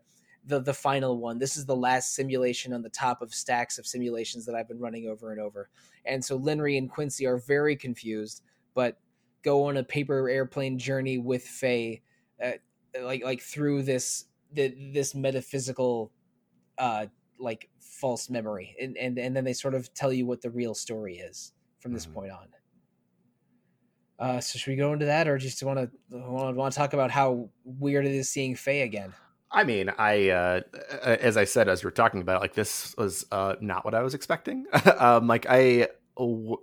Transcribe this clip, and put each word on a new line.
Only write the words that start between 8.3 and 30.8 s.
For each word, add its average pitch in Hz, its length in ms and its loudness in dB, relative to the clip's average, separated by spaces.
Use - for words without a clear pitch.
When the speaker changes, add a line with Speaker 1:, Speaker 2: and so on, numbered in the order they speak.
Speaker 1:
but 123 240 0
go 143 220 4
on 143 120 0
a 131 80 0
paper 143 440 -2
airplane 131 500 -2
journey 131 400 -2
with 123 240 -2
Faye, 117 600 -2
uh, 123 100 -4
like, 127 220 -6
like, 127 160 -2
through 143 420 -2
this, 131 440 -2
th-, 135 200 0
this 139 220 -2
metaphysical, 127 960 -2
uh, 113 280 -2
like, 117 300 -8
false - 500 -6
memory. 107 500 -8
And, 131 160 -8
and, 123 220 -4
and 127 180 -4
then 131 80 0
they 127 80 -2
sort 131 220 -4
of 127 180 -6
tell 135 200 -2
you 127 120 0
what 123 160 -4
the 120 100 -8
real 117 240 -4
story 104 440 -8
is - 340 -16
from 123 120 -10
this 82 140 -8
Speaker 2:
Mm-hmm. 78 80 -18
Speaker 1:
point 98 180 -10
on. 87 140 -20
Uh, 123 220 -2
so - 180 -8
should 139 120 -6
we 135 60 -2
go 143 160 0
into 147 140 -2
that, 156 220 2
or 139 100 2
just 131 240 -8
wanna, 135 280 -2
wanna, 127 420 -6
wanna 131 180 -2
talk 143 220 0
about 131 180 2
how 127 400 2
weird 139 420 0
it 139 60 0
is 135 160 -2
seeing 131 280 -2
Faye 139 260 0
again? 101 300 -4
Speaker 2:
I 208 140 4
mean, 101 320 2
I, 104 340 6
uh, 90 300 4